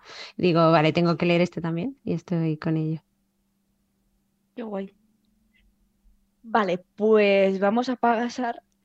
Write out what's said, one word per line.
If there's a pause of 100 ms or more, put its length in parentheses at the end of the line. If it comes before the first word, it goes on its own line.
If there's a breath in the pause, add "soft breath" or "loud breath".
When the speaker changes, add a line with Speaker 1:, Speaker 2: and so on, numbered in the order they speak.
(380 loud breath)
Speaker 1:
Digo,
"Vale,
tengo
que
leer
este
también",
y
estoy
con
ello. (1500)
Speaker 2:
Qué
guay. (1500)
Vale, (160)
pues
vamos
a
pasar (220)